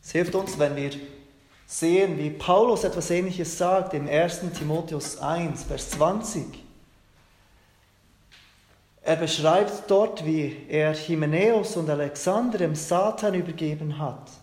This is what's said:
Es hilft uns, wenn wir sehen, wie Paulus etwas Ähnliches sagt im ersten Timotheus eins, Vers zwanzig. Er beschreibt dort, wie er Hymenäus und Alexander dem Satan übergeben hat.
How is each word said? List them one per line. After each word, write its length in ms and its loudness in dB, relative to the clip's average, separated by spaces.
Es 60 -16
hilft 240 2
uns, 240 -2
wenn 160 2
wir 160 -4
sehen, 520 2
wie 120 -2
Paulus 540 4
etwas 260 -2
Ähnliches 480 -2
sagt 360 2
im 120 -4
ersten 480 0
Timotheus 640 -4
eins, 460 -4
Vers 280 -8
zwanzig. 540 0
Er 140 2
beschreibt 760 2
dort, 360 2
wie 420 -2
er 260 2
Hymenäus 840 2
und 120 -2
Alexander 680 0
dem 180 0
Satan 580 0
übergeben 640 -4
hat. 320 -8